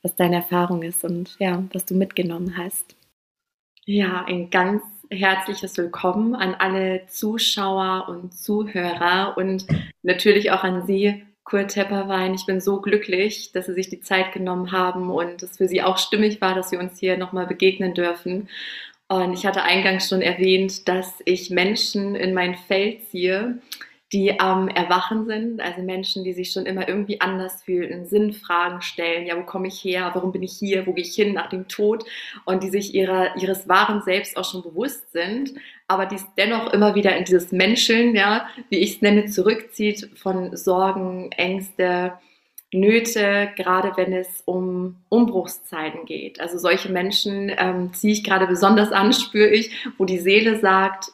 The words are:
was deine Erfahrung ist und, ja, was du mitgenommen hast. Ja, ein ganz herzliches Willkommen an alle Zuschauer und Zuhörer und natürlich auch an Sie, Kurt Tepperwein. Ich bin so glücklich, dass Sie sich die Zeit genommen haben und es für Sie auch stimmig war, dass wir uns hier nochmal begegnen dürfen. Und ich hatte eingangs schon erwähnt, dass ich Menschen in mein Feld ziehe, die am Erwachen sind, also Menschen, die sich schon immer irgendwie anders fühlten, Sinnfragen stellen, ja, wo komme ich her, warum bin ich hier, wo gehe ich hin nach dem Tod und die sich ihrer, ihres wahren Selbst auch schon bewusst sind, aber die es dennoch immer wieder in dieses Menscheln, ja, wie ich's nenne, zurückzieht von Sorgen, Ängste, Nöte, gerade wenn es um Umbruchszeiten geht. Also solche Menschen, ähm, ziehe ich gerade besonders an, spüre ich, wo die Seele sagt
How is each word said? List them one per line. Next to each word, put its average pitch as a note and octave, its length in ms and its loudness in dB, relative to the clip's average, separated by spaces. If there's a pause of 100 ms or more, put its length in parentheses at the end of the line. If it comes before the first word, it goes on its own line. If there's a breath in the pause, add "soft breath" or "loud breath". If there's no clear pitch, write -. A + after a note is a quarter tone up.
was - 160 -6
deine F3 200 2
Erfahrung F3 460 0
ist E3+ 220 -8
und, F3 360 -6
ja, F#3 320 -2
was F#3 120 -8
du F#3+ 100 -6
mitgenommen F3+ 600 -2
hast. - 380 -10 (880)
Ja, F#3 420 0
ein F3+ 220 -4
ganz F#3+ 340 2 (280)
herzliches F#3+ 640 -2
Willkommen G3 600 0
an F#3 180 -2
alle F#3+ 540 -2
Zuschauer F#3+ 1000 -2
und F3 240 -12
Zuhörer F#3 1040 0
und F#3+ 300 -2 (360 loud breath)
natürlich G3 500 4
auch F#3+ 100 2
an F#3 240 -2
Sie, G3+ 380 2 (180)
Kurt G3 300 -2
Tepperwein. G3 600 -2
Ich F#3 120 -8
bin F#3+ 140 0
so G3 200 0
glücklich, G#3 680 -2
dass F#3 160 -6
Sie F#3 80 -6
sich F#3 140 -4
die F#3 120 -12
Zeit F#3 320 0
genommen F3+ 380 -4
haben F3+ 400 0
und F3 320 -4
es - 140 -16
für F#3+ 100 2
Sie F3+ 160 0
auch F#3 160 2
stimmig G#3+ 420 2
war, F#3 140 2
dass F#3 160 -2
wir F3+ 80 -4
uns F3+ 220 -8
hier F#3 180 0
nochmal F3+ 300 -4
begegnen F#3 440 2
dürfen. F3 560 -4 (600 loud breath)
Und F#3 240 0
ich F3+ 120 -6
hatte G3 200 2
eingangs F#3+ 440 2
schon F#3 140 0
erwähnt, F#3 640 2
dass F#3 260 -2 (120)
ich F#3 260 0
Menschen G3 640 0
in F#3 200 -2
mein F3+ 200 0
Feld G3+ 560 -2
ziehe, G3 480 -2 (540 loud breath)
die G3 280 2
am F#3+ 280 2
Erwachen F3+ 580 0
sind, A3+ 340 -4
also F3+ 220 -8
Menschen, F#3+ 420 -6
die F#3 80 -6
sich F3+ 180 -8
schon F#3+ 160 -6
immer F#3+ 220 -4
irgendwie G3+ 320 -4
anders F#3 420 -4
fühlten, F3+ 440 -4
Sinnfragen F3+ 760 0
stellen, E3+ 440 -4
ja, E3+ 100 -4
wo F3 60 -6
komme F#3+ 260 -6
ich F#3+ 160 -14
her, F3+ 300 -2
warum F#3 180 -2
bin F#3 100 -6
ich F#3 100 -8
hier, F#3+ 340 -2
wo F#3 60 -2
gehe F3+ 120 -4
ich - 100 -12
hin G#3 180 2
nach F3 160 -4
dem F#3 200 -8
Tod G#3+ 360 0 (400 loud breath)
und F#3 180 0
die F#3+ 80 -4
sich G3 240 -2
ihrer, F#3 420 2
ihres F#3+ 320 -4
wahren G#3 340 4
Selbst F#3+ 340 -2
auch F#3 80 -4
schon F#3 180 -8
bewusst F3 500 -8
sind, A3 400 -4 (340 loud breath)
aber F#3+ 200 2
die G3 100 -8
es F#3+ 100 -12 (100)
dennoch A3+ 360 0
immer G3+ 240 6
wieder G3 200 4
in F3+ 80 -2
dieses F3+ 280 4
Menscheln, A3+ 640 4
ja, G#3 320 2 (200)
wie F#3+ 100 0
ich's G3+ 220 0
nenne, G#3 260 6
zurückzieht G#3 880 0
von F#3 400 -4
Sorgen, F#3 760 0
Ängste, F3+ 840 -2 (580 loud breath)
Nöte, G3+ 840 4
gerade F#3 400 0
wenn F#3 160 0
es F#3 320 -6
um F3+ 520 -4 (120)
Umbruchszeiten F3 960 0
geht. D#3 360 -12
Also E3+ 180 -6
solche F3+ 320 2
Menschen, G3 680 -2
ähm, F3+ 360 0
ziehe G#3+ 200 2
ich G#3 120 0
gerade F#3+ 220 2
besonders G3+ 460 6
an, G3+ 200 4
spüre G#3+ 360 4
ich, A3 240 4 (260 loud breath)
wo F#3+ 60 2
die F#3 140 0
Seele G#3+ 420 4
sagt F#3+ 540 2